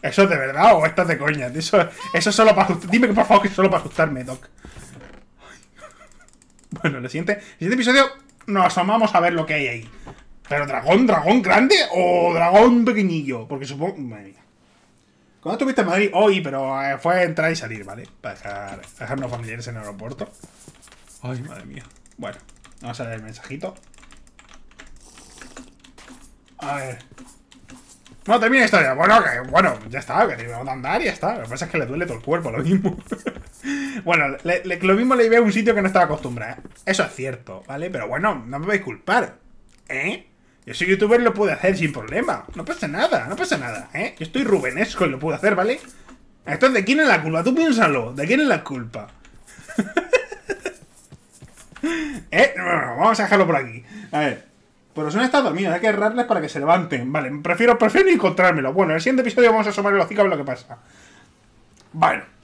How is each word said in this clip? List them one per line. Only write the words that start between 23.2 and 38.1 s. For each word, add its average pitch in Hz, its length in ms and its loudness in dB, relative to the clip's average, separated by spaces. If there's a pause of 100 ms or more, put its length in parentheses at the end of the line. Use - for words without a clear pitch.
mensajito. 135 520 -14 (2750)
A 139 180 -8
ver. 131 240 -10 (1300)
No, 226 140 4
termina 247 220 4
la 226 40 6
historia. 165 280 4
Bueno, 190 300 6
que, 131 260 -4
bueno, 131 300 2 (100)
ya 123 100 -8
está, 190 280 2
que - 80 -4
terminamos 117 300 -10
de 139 80 -8
andar 139 280 -2
y 320 40 -2
ya 196 80 -2
está. 220 240 -4
Lo 185 60 -10
que 113 60 -12
pasa 131 160 -8
es 165 60 -14
que 175 60 -4
le 143 80 -2
duele 147 200 -6
todo 135 120 -8
el 110 60 -14
cuerpo, 160 280 -2
lo 123 100 -4
mismo. 190 400 2
<laughs> - 60 -20 (960)
Bueno, 147 400 0
le, 175 200 -2
le, 180 160 -6
lo 190 140 2
mismo 247 220 2
le 240 100 4
iba 226 140 4
a - 20 6
un 214 100 4
sitio 220 220 2
que 208 80 2
no 190 60 2
estaba 185 180 4
acostumbrado, 123 480 -6
¿eh? - 160 -16 (160)
Eso 190 180 0
es - 100 -6
cierto, 123 540 -12
¿vale? 147 220 -10
Pero 110 180 -8
bueno, 160 280 -2 (100)